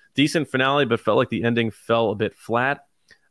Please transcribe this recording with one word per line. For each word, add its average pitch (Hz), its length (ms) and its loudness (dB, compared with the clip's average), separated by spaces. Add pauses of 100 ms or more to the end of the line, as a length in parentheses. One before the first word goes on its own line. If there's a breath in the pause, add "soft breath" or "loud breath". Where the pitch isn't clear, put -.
(140 soft breath)
Decent 151 340 0
finale, 139 360 0
but 117 160 -2
felt 110 180 2
like 127 120 0
the 104 120 -4
ending 117 300 0
fell 117 380 -2
a 101 40 -2
bit 104 220 -4
flat. 123 500 -4 (440 soft breath)